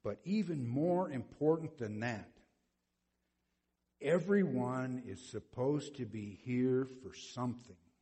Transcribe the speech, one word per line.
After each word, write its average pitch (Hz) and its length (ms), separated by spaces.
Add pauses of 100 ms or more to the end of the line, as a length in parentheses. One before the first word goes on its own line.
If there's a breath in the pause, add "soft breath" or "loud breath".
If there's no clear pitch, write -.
But 104 200
even 170 440
more 170 420
important 156 680
than 107 220
that, 113 280 (1700)
everyone 131 1080
is - 240
supposed 139 640
to 123 100
be 104 380
here 127 440 (140)
for - 140
something. 117 640 (240)